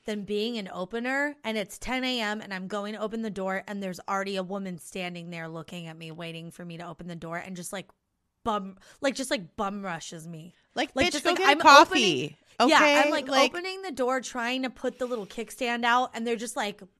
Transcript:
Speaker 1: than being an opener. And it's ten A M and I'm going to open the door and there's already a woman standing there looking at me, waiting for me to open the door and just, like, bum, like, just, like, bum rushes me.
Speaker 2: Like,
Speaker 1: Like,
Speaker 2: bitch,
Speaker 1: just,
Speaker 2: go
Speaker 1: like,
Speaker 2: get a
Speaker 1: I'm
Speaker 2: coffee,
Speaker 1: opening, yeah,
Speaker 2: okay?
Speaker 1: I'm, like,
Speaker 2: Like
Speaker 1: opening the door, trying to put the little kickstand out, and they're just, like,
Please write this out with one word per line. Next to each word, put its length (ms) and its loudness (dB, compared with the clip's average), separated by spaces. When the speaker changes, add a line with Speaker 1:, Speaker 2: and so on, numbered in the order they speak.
Speaker 1:
than 200 -6
being 320 -4
an 160 -8
opener. 680 -4
And 160 -4
it's 200 -8
ten 260 -4
A 160 -2
M 200 -4
and 140 -10
I'm 140 -8
going 260 -6
to 60 -10
open 220 -4
the 80 -6
door 360 -4
and 160 -8
there's 160 -6
already 280 -2
a 80 -2
woman 340 -8
standing 520 -10
there 180 -8
looking 400 -12
at 100 -14
me, 140 -14
waiting 400 -12
for 120 -16
me 140 -12
to 80 -12
open 220 -14
the 80 -8
door 220 -10
and 180 -10
just, 160 -10
like, 160 -10
bum, 320 -4
like, 140 4
just, 160 -6
like, 240 -4
bum 300 -4
rushes 420 -10
me. 260 -14
Speaker 2:
Like, 220 -2
Speaker 1:
Like, 120 4
Speaker 2:
bitch, 40 0
Speaker 1:
just, 120 -4
Speaker 2:
go 60 4
Speaker 1:
like, 80 2
Speaker 2:
get 80 4
a 60 10
Speaker 1:
I'm 80 4
Speaker 2:
coffee, 800 8
Speaker 1:
opening, 120 6
yeah, 60 8
Speaker 2:
okay? 280 6
Speaker 1:
I'm, 60 2
like, 180 -2
Speaker 2:
Like 240 4
Speaker 1:
opening 300 -8
the 100 -8
door, 280 0
trying 420 -4
to 80 -4
put 280 -6
the 80 -4
little 200 -6
kickstand 580 -4
out, 300 4
and 120 -6
they're 80 0
just, 220 -8
like, 260 -6